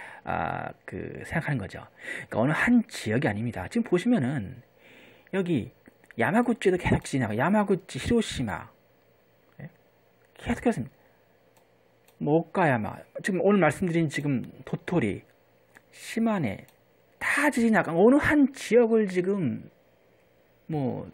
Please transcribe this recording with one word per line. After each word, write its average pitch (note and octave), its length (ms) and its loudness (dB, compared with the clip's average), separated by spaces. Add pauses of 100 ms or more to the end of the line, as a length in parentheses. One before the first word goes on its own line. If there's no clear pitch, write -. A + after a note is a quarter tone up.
(240)
아, F2 480 -4 (120)
그, - 420 -12
생각하는 D3 320 -4
거죠. - 280 -12 (420)
그러니까 G2+ 120 -2
어느 C3+ 120 2
한 A#3+ 360 4
지역이 A#2 380 -2
아닙니다. G#2 420 -4
지금 A#3 160 -2
보시면은 E3 800 0 (720)
여기 E3+ 380 -2 (460)
야마구치도 A3 580 2
계속 - 280 0
지진하고, G#2+ 320 -2
야마구치, G3 640 0
히로시마, B2+ 680 -2 (920)
예? C#3+ 100 -16 (640)
계속해서 A#3 480 -2 (1400)
뭐, D3+ 180 2
오카야마, C3 600 0 (280)
지금 F3+ 180 -2
오늘 G3+ 160 4
말씀드린 E3 500 2
지금 C#3 360 -2 (200)
도토리, C3 600 -2 (640)
시마네, G3 760 -4 (520)
다 - 320 0
지진이 A#3 220 2
나고, E3+ 340 4
어느 B3+ 80 8
한 D4 380 4
지역을 A3+ 560 4
지금 F3+ 600 -2 (1000)
뭐, B2+ 480 -4